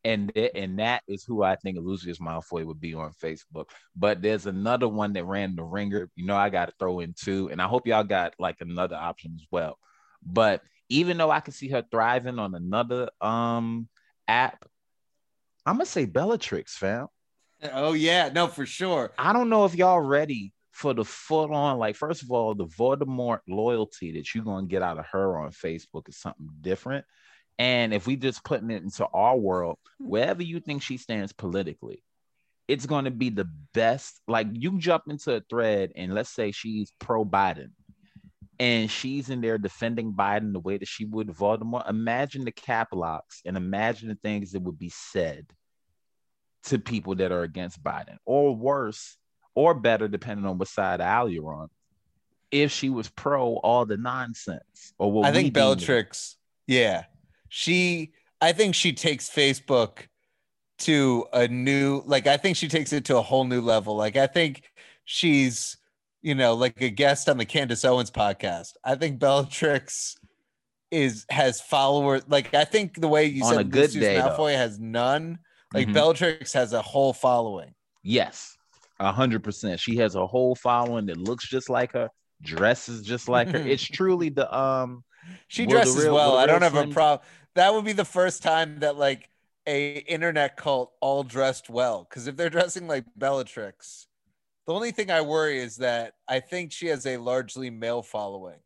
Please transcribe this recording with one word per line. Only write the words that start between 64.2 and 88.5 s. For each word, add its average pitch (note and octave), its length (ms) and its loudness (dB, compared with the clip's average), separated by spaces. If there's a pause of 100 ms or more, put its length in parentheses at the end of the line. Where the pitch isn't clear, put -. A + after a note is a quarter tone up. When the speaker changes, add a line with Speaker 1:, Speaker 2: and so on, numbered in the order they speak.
Speaker 2:
think D3+ 360 0 (420)
she's, C#3 720 2 (460)
you D3+ 120 -2
know, B2 200 4
like, B2 260 0
a C3 100 0
guest C#3 380 2
on C#3 100 4
the A2+ 60 0
Candace C3 400 -2
Owens B2+ 260 4
podcast. G2+ 640 -2 (100)
I C3 100 0
think C#3 240 -2
Bellatrix C#3 1000 0 (720)
is, C3+ 400 0
has C3 300 2
followers. C#3 680 2
Like, C#3+ 260 2
I D3 100 6
think G3+ 360 0
the D#3+ 80 2
way D3+ 180 6
you C3+ 180 0
Speaker 1:
On A#2 80 6
Speaker 2:
said A2+ 80 6
Speaker 1:
a - 40 2
good C3+ 160 4 (100)
Speaker 2:
Lucius A#2+ 100 -4
Speaker 1:
day, G2+ 200 4
though. C3+ 100 4
Speaker 2:
Malfoy D3 240 2
has A#2 240 0
none, C3 600 -2 (360)
like, D3 120 2
Speaker 1:
Mm-hmm. G#2 80 0
Speaker 2:
Bellatrix D#3+ 600 4
has B2 180 2
a A2+ 100 0
whole C#3 300 2
following. A2 640 0 (280)
Speaker 1:
Yes, - 540 0 (420)
a G2 140 2
hundred A#2 320 2
percent. G2+ 360 -4
She A#2 180 -2
has G#2+ 160 2
a F#2 120 0
whole B2+ 280 2
following A#2+ 520 0
that E2 120 -6
looks A2+ 280 -6
just C3 220 -4
like B2 240 0
her, A#2 160 -2 (340)
dresses A2 600 0
just A#2 260 -6
like B2 200 4
her. C#3+ 100 -2
Speaker 2:
<laughs> C3+ 80 -4
Speaker 1:
It's C3+ 180 0
truly F3+ 460 0
the, C3+ 260 0
um, C3 480 -2 (440)
Speaker 2:
She - 140 -4
Speaker 1:
will A#3+ 60 0
the G3+ 60 6
Speaker 2:
dresses C#3+ 300 6
Speaker 1:
real, D3+ 100 6
Speaker 2:
well. D3 160 6
Speaker 1:
will C3 80 6
the C3 40 8
Speaker 2:
I C#3 40 8
don't E3+ 160 6
Speaker 1:
real E3+ 80 6
Speaker 2:
have C#3+ 40 -4
a D3+ 100 4
Speaker 1:
Slim D3 100 -4
Speaker 2:
prob-, D3+ 280 4 (320)
that F#3+ 200 6
would G#3+ 100 0
be G#3+ 80 -2
the G3 140 0
first F3+ 360 0
time D#3+ 380 2